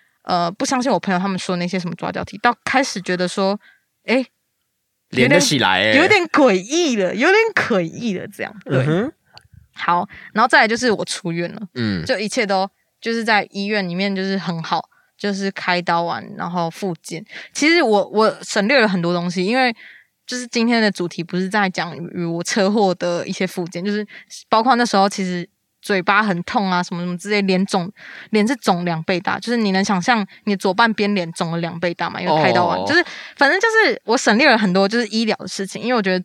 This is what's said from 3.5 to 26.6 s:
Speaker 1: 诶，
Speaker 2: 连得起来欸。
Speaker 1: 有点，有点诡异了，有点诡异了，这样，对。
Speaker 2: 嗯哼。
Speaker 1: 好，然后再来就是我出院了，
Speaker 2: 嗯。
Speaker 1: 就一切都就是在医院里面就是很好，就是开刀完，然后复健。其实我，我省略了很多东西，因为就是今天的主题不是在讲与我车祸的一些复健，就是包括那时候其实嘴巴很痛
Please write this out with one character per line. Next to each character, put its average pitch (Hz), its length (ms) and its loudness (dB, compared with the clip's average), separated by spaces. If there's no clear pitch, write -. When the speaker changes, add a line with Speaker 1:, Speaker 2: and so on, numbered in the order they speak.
Speaker 1:
诶， 247 200 0
Speaker 2:
连 123 180 4
得 175 100 6
起 147 200 2
来 92 240 4
欸。 110 120 4
Speaker 1:
有 330 120 6
点， 392 140 4
有 330 60 -2
点 - 0 -
诡 254 260 6
异 254 440 0
了， 185 180 0
有 269 140 2
点 415 100 6
诡 196 260 0
异 180 360 -4
了， - 100 -10
这 - 160 -12
样， - 100 -8
对。 135 120 0
Speaker 2:
嗯 127 80 2
哼。 185 260 0
Speaker 1:
好， 180 320 0
然 214 100 2
后 240 40 6
再 285 140 6
来 220 60 6
就 226 80 -2
是 233 160 0
我 180 140 -2
出 - 260 -6
院 170 220 -4
了， - 80 -14
Speaker 2:
嗯。 98 280 -2
Speaker 1:
就 190 160 -2
一 214 80 -2
切 226 180 -2
都 190 240 0
就 226 140 -4
是 233 100 -4
在 214 280 2
医 196 140 -6
院 202 220 -2
里 175 80 -6
面 196 180 -2
就 190 80 -4
是 196 160 -2
很 165 240 -4
好， - 280 -4
就 202 160 -4
是 196 180 -4
开 180 300 -2
刀 170 220 0
完， 185 320 -6
然 175 140 -8
后 170 200 -2
复 180 320 -6
健。 160 220 -12
其 302 160 0
实 339 120 4
我， 208 280 4
我 214 340 2
省 202 240 0
略 269 140 4
了 214 60 6
很 185 140 -2
多 170 120 0
东 175 180 -2
西， 180 140 -2
因 226 100 0
为 254 180 2
就 254 100 -10
是 247 80 -10
今 233 220 0
天 233 120 2
的 214 120 2
主 175 160 -4
题 165 160 -8
不 175 120 -6
是 185 140 -2
在 202 180 0
讲 170 300 -6
与 175 100 -6
我 170 200 -4
车 196 260 0
祸 202 240 2
的 175 320 -4
一 - 60 -6
些 185 160 -2
复 180 200 -6
健， 175 160 -10
就 208 80 -2
是 208 140 -4
包 226 140 4
括 240 140 4
那 240 100 2
时 208 100 0
候 196 140 4
其 196 140 -4
实 180 260 -6
嘴 190 200 0
巴 202 200 4
很 180 220 0
痛 202 260 -2